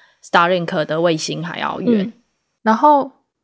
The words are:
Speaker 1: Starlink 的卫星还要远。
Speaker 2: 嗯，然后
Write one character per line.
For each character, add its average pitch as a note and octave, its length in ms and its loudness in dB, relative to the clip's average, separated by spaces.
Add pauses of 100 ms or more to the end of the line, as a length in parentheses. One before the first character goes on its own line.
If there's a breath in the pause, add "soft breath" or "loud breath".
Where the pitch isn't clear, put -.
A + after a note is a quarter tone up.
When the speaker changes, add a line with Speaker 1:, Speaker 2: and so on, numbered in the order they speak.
(240 soft breath)
Speaker 1:
Starlink F3 600 0
的 D#3 160 -4
卫 E3+ 160 2
星 D#3 280 -8
还 E3+ 140 -10
要 D3 220 -6
远。 G#3 240 0
Speaker 2:
嗯， A3+ 80 -8 (500)
然 A3 140 2
后 C#4 340 4 (340)